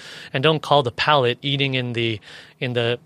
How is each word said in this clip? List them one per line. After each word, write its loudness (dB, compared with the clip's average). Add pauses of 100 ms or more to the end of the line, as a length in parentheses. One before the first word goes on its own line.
(320)
and -2
don't 2
call 4
the -2
palate 2
eating -2
in -4
the, -2 (400)
in -4
the 0